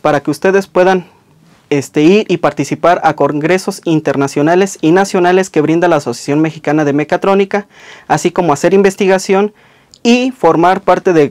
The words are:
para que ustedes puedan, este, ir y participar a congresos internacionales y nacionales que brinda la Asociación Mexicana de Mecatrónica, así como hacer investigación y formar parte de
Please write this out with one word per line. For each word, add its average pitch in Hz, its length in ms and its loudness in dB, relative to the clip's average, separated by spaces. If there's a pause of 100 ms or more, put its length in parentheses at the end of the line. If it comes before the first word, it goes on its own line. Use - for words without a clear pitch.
para 151 180 0
que 151 120 -4
ustedes 190 340 -2
puedan, 180 400 0 (640)
este, 147 320 -2
ir 196 280 4
y 175 80 -2
participar 214 680 -2
a 156 80 2
congresos 151 720 -2
internacionales 156 960 0
y 156 100 2
nacionales 185 600 0
que 156 100 -2
brinda 160 260 0
la 170 100 2
Asociación 143 440 -4
Mexicana 156 460 -2
de 139 80 0
Mecatrónica, 196 720 -2 (400)
así 151 240 -2
como 170 240 0
hacer 175 180 0
investigación 196 800 0 (500)
y 247 280 2
formar 175 500 2
parte 185 320 0
de 151 180 2